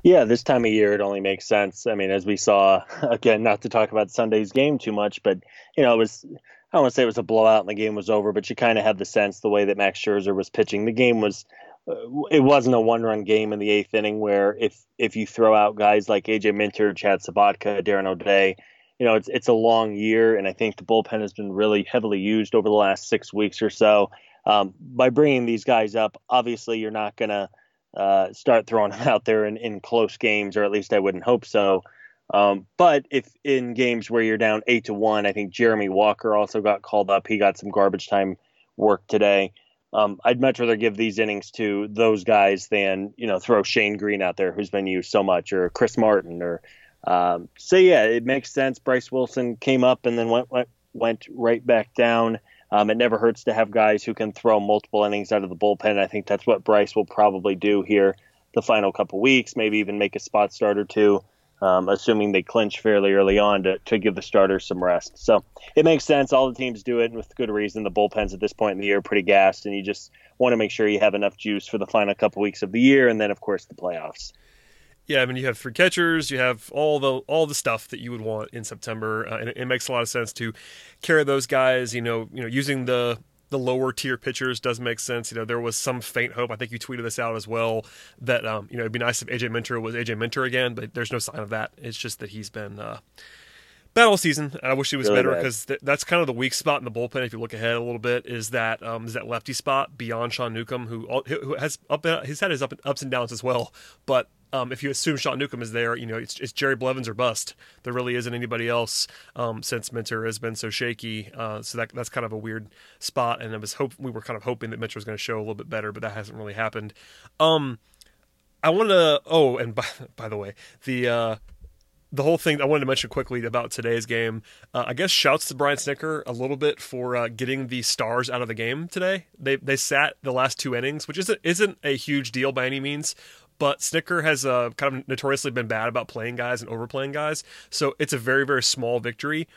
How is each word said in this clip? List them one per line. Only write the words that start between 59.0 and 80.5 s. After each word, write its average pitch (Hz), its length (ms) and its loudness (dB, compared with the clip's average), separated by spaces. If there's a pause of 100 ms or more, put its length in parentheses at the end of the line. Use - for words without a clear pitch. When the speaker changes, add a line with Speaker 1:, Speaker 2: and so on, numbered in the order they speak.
Speaker 1:
weeks, 131 340 2
maybe 110 220 0
even 104 200 -2
make 104 200 -2
a - 20 -6
spot 104 320 0
start 104 260 0
or 101 60 -2
two, 101 400 4 (380)
um, 92 260 4
assuming 104 460 2
they 92 100 2
clinch 107 380 -2
fairly 101 320 4
early 98 260 6
on 101 240 4
to, 92 220 0
to 113 120 0
give 98 180 0
the - 60 -8
starters 95 460 2
some 92 160 -4
rest. 87 340 -2
So 202 280 2 (320)
it 156 80 6
makes 165 180 4
sense. 143 300 2
All 131 160 4
the 117 60 -8
teams 123 280 -8
do 120 160 -2
it, 117 60 4
and 117 100 -6
with - 200 -12
good 120 140 -4
reason. 104 340 -2
The 98 60 -2
bullpens 104 440 0
at 92 80 -8
this 104 120 -2
point 104 200 0
in 95 60 -6
the 101 80 -4
year 101 100 4
are 95 40 2
pretty 101 220 -6
gassed, 95 420 4
and 101 80 -6
you 98 80 -6
just 98 300 -8 (260)
wanna 123 200 2
make 107 120 0
sure 107 200 0
you 104 100 2
have 104 160 4
enough 101 220 -2
juice 104 300 -4
for 110 100 -6
the 98 100 -4
final 101 280 0
couple - 260 -2
weeks 104 220 -2
of 95 100 -8
the 117 80 0
year, 131 260 6
and 110 120 2
then, 104 120 0
of 98 80 -6
course, 98 240 -6
the - 120 -20
playoffs. - 580 -10 (720)
Speaker 2:
Yeah, 139 140 0
I 127 40 2
mean, 127 120 -6
you 135 80 -6
have 120 120 -4
three 127 140 -12
catchers, 165 580 0
you 135 80 -4
have 127 360 -2
all 151 260 0
the, 131 280 0
all 156 200 2
the 143 80 -8
stuff - 320 -4
that - 140 -14
you 120 100 -12
would 117 80 -12
want 110 320 -8
in 113 140 -12
September, 110 600 -8
uh, 113 120 -8
and 113 120 -8
it, - 80 -12
it 127 80 -8
makes 127 220 -4
a 131 60 -4
lot 120 80 0
of 117 80 -4
sense 117 240 -6
to 113 180 -6 (500)